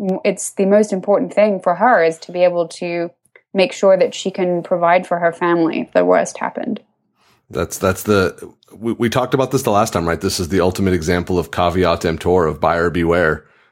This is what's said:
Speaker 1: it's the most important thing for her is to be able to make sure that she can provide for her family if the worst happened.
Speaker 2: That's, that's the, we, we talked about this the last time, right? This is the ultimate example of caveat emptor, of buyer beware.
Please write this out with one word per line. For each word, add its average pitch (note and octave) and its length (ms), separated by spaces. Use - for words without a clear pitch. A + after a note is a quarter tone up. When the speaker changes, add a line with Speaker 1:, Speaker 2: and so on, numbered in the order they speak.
Speaker 1:
it's - 280
the G3 140
most G#3 260
important F#3 420
thing G3+ 260
for F3+ 140
her G3+ 300
is D#3+ 140
to - 120
be F3+ 140
able F3 240
to E3+ 420
make F#3 200
sure F#3+ 240
that F3 180
she - 160
can F3+ 320
provide F3 460
for F3 100
her E3+ 140
family E3+ 480
if D#3+ 120
the F3+ 120
worst E3 340
happened. - 420
Speaker 2:
That's, - 280
that's F#2+ 260
the, G2+ 500
we, A2+ 200
we A#2 160
talked B2+ 260
about C3 160
this C3 120
the A#2 100
last G#2+ 200
time, E2+ 140
right? E2 140
This F#2 180
is E2+ 120
the F#2 100
ultimate F#2 320
example F2 440
of E2+ 140
caveat F2 540
emptor, F2 420
of D#2 140
buyer E2 300
beware. E2+ 540